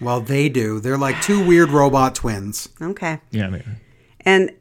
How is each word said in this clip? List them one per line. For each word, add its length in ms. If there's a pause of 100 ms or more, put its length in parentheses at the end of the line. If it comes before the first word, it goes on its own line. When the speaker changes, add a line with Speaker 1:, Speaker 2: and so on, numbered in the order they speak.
Speaker 1:
Well, 200
they 280
do. 320
They're 160
like 240
two 240
weird 260
robot 440
twins. 540 (120)
Speaker 2:
Okay. 400 (100)
Speaker 3:
Yeah, 200
they 80
are. 180 (460)
Speaker 2:
And 280 (100)